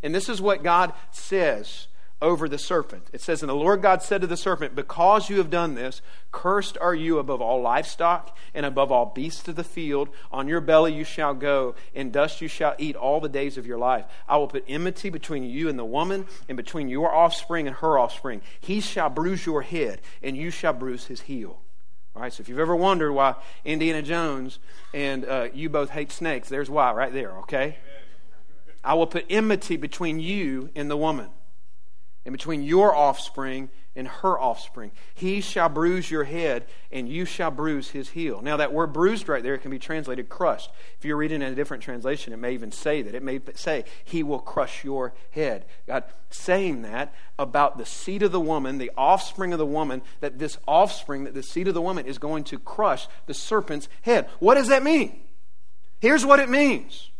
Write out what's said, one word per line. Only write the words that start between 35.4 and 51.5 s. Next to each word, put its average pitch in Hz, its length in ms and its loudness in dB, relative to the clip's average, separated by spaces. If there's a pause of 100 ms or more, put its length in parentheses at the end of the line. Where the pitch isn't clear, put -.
shall 175 260 2
bruise 170 420 2
your 156 140 0
head, 143 420 -2 (240)
and 123 200 -4
you 170 160 -2
shall 165 260 -2
bruise 143 380 -2
his 135 220 -4
heel." 151 300 -2
Now, 147 140 0
that 147 160 2
word 156 220 0
bruised 196 340 2
right 135 160 0
there, 131 100 0
it 131 80 -2
can 139 80 -4
be 131 100 -4
translated 131 500 -4
crushed. - 420 0 (260)
If - 60 -6
you're 151 140 0
reading 151 240 0
in 131 100 -2
a 131 40 -4
different 139 280 -2
translation, 127 480 -2
it 110 60 -4
may 123 160 -2
even 113 180 -4
say 151 300 0
that. 107 120 -4
It 131 80 -4
may 135 200 -2 (120)
say, 151 300 -2 (220)
"He 165 180 0
will 143 160 0
crush - 460 -2
your 135 280 -2 (180)
head." 131 340 -2 (200)
God 127 200 -2 (240)
saying 180 540 2
that 113 300 -2 (240)
about 139 400 4
the 117 80 -4
seed 190 380 -2
of 202 80 4
the 185 80 2
woman, 147 380 0
the 123 180 -2
offspring 180 560 2
of 165 80 0
the 156 60 2
woman, 143 380 0 (180)
that 131 180 -4
this 147 260 -2
offspring, 147 600 4
that 113 80 -4
the 135 100 -4
seed 185 240 -2